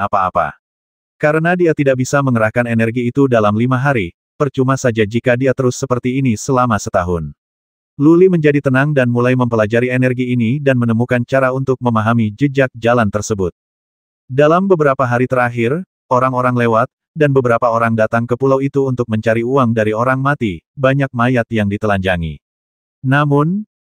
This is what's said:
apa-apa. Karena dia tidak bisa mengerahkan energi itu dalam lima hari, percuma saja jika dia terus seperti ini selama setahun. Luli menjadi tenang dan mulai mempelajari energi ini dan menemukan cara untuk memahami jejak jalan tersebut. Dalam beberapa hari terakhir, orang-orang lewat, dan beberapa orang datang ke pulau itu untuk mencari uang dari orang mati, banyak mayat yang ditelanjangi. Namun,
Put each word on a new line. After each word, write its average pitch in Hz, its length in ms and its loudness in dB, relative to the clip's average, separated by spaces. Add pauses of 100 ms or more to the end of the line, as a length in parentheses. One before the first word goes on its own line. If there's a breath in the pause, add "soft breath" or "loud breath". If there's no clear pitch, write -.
apa-apa. 92 560 -2 (640)
Karena 156 320 0
dia 175 240 2
tidak 135 240 0
bisa 139 240 0
mengerahkan 120 400 0
energi 117 460 -2
itu 139 180 2
dalam 107 240 2
lima 123 240 0
hari, 123 400 -2 (220)
percuma 135 400 0
saja 113 260 0
jika 120 320 0
dia 131 160 0
terus 127 240 -2
seperti 127 460 -4
ini 120 160 0
selama 123 420 0
setahun. 87 540 -4 (640)
Luli 170 320 6
menjadi 147 320 2
tenang 139 320 0
dan 127 160 2
mulai 120 240 2
mempelajari 117 560 0
energi 127 420 -2
ini 123 300 0
dan 135 160 2
menemukan 120 480 0
cara 131 240 0
untuk 131 320 -2
memahami 113 500 0
jejak 135 400 0
jalan 117 380 0
tersebut. 98 420 -4 (800)
Dalam 156 400 2
beberapa 147 320 2
hari 123 240 0
terakhir, 123 560 -2 (240)
orang-orang 127 480 0
lewat, 117 340 2 (300)
dan 143 160 4
beberapa 123 320 2
orang 113 320 0
datang 117 320 0
ke 120 80 -2
pulau 135 240 2
itu 139 240 -2
untuk 123 240 -2
mencari 110 320 0
uang 123 320 0
dari 107 160 0
orang 127 320 -2
mati, 123 400 -2 (160)
banyak 135 320 0
mayat 120 400 -2
yang 110 160 0
ditelanjangi. 95 720 -2 (640)
Namun, 147 640 0 (140)